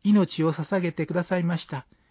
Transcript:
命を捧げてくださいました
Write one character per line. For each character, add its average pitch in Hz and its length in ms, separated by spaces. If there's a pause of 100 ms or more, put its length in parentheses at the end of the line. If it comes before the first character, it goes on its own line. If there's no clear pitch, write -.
命 196 400
を 160 80
捧 180 280
げ 175 120
て 156 140
く 165 80
だ 175 100
さ 185 140
い 175 40
ま 170 140
し - 100
た 135 200 (240)